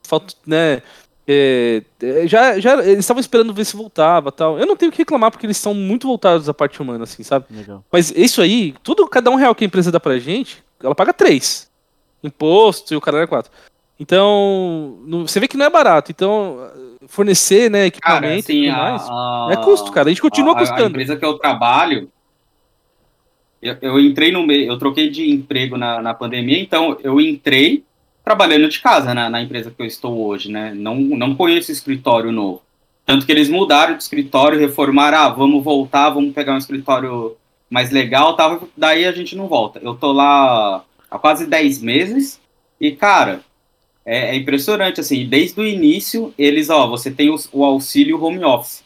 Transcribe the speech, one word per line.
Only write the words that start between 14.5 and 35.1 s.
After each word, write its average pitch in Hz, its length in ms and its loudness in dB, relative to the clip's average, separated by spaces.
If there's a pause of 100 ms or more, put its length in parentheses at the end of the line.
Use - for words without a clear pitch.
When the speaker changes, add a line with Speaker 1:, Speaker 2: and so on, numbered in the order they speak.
Speaker 1:
no, 165 220 -6
você 196 120 -2
vê 247 80 0
que - 80 -10
não 277 100 0
é 302 40 4
barato. 233 420 2
Então, 190 460 -4 (500)
fornecer, 202 640 2
né, 202 220 2
Speaker 3:
Cara, 170 260 0 (100)
Speaker 1:
equipamento 185 240 -4
Speaker 3:
assim, 294 120 2
Speaker 1:
e 143 60 0
tudo 135 60 -2
Speaker 3:
a, 127 140 -2
Speaker 1:
mais, 247 200 -6
Speaker 3:
a, 123 420 -6
Speaker 1:
é - 60 2
custo, 370 340 2
cara. 143 160 2
A - 40 2
gente 185 100 -2
continua 302 320 4
Speaker 3:
a, - 20 4
a - 40 -2
Speaker 1:
custando. 233 300 0
Speaker 3:
empresa 135 260 -6
que 143 100 -8
eu 151 120 -2
trabalho, 131 720 0 (1500)
eu, 123 200 -8
eu 135 180 0
entrei 143 320 4
no 180 140 -2
meio, 143 260 0
eu 120 60 -4
troquei 139 320 -2
de 156 200 -4
emprego 131 480 -4
na, 120 240 -6
na 113 120 -6
pandemia, 123 460 -4
então 165 440 -2
eu 135 180 0
entrei 151 600 2 (400)
trabalhando 165 460 2
de - 100 -8
casa 143 340 2
na, 117 160 -4
na 117 120 -6
empresa 117 340 -12
que - 60 -14
eu 120 40 -8
estou 113 400 -8
hoje, 101 260 -8
né? 107 240 -10
Não, 104 200 -8
não 135 400 -2
conheço 170 360 0
escritório 131 600 -2
novo. 101 300 -6 (440)
Tanto 135 200 2
que 156 60 0
eles 151 180 4
mudaram 156 480 2
de - 60 -14
escritório, 143 560 0
reformaram, 143 580 2